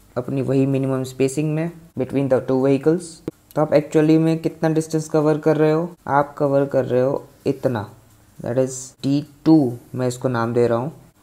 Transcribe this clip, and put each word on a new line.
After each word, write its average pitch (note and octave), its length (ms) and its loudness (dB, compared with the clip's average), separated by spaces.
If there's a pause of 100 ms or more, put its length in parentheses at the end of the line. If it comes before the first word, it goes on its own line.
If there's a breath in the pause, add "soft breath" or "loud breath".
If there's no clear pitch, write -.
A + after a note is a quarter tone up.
(160)
अपनी C3 260 -4
वही C3 240 2
minimum C3+ 380 -2
spacing C3+ 500 -2
में D#3+ 160 -4 (280)
between C3 340 -2
the B2 160 4
two C3 160 0
vehicles। D3 460 0 (460)
तो D3 60 0
आप D3+ 100 -2
actually D3+ 460 4
में D#3+ 200 0
कितना D#3+ 320 -2
distance D#3+ 380 -2
cover D3+ 300 2
कर D3+ 180 2
रहे D#3 160 4
हो, E3+ 160 -2 (200)
आप C#3+ 300 0
cover C#3 280 2
कर C3+ 180 0
रहे B2 180 0
हो C3 200 -2 (240)
इतना, B2 420 -2 (500)
that B2 200 -4
is C3 220 -2 (220)
T C#3 180 0 (240)
two D3+ 280 4 (220)
मैं B2+ 140 -2
इसको B2+ 200 -2
नाम A#2 260 -2
दे A#2+ 120 4
रहा A#2 120 2
हूँ। C#3 140 -6 (300)